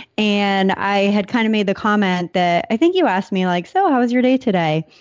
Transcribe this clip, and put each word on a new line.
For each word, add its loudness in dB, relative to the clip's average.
And 0
I 0
had 0
kinda 0
made 0
the -2
comment 0
that 0
I -2
think 2
you 2
asked -2
me, 0
like, -2
"So, 0
how 2
was 0
your 2
day 2
today?" 0